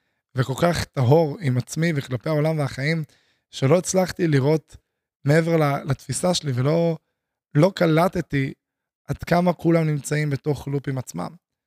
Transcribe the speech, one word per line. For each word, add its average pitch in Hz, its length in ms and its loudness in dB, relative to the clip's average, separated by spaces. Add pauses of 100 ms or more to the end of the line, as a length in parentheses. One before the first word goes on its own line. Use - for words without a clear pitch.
(340)
וכל 127 280 -2
כך 170 220 2
טהור 143 560 2
עם 127 180 0
עצמי 160 380 -2
וכלפי 127 320 -6
העולם 156 300 0
והחיים, 147 460 -2 (460)
שלא 139 280 2
הצלחתי 185 500 0
לראות 147 480 0 (480)
מעבר 165 320 2
ל-, 147 340 0
לתפיסה 156 440 -2
שלי, 147 200 -4
ולא, 160 440 0 (560)
לא 170 200 4
קלטתי 160 800 0 (560)
עד 139 100 -6
כמה 175 340 0
כולם 165 340 0
נמצאים 151 440 -2
בתוך 143 380 -4
לופ 139 200 -6
עם 131 100 -4
עצמם. 160 380 -10 (300)